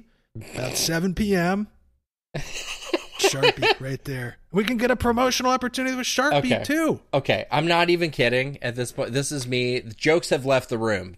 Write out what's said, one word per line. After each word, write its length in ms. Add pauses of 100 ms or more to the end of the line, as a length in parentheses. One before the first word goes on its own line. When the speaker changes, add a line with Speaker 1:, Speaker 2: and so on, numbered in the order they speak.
(560)
Speaker 1:
about 220
seven 360
P 220
M. 320 (680)
Speaker 2:
<laughs> 20 (840)
Speaker 1:
Sharpie 600
right 240
there. 340 (140)
We 120
can 140
get 140
a 40
promotional 560
opportunity 440
with 100
Sharpie, 320 (140)
Speaker 2:
Okay. 120
Speaker 1:
too. 360 (140)
Speaker 2:
Okay, 380
I'm 160
not 220
even 220
kidding 500
at 140
this 160
point. 220
This 180
is 160
me. 320
The 140
jokes 360
have 160
left 240
the 80
room. 400